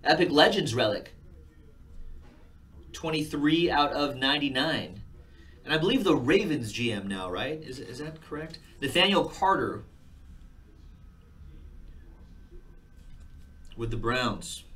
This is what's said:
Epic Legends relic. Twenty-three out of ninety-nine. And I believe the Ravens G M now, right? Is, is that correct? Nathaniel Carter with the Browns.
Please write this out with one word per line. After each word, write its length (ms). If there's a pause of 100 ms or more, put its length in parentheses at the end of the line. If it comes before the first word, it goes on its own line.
Epic 260
Legends 460
relic. 380 (1800)
Twenty-three 800
out 220
of 240
ninety-nine. 840 (680)
And 80
I 40
believe 260
the 140
Ravens 560
G 180
M 160
now, 220
right? 340
Is, 160
is 200
that 220
correct? 380 (220)
Nathaniel 420
Carter 640 (4000)
with 120
the 60
Browns. 680 (100)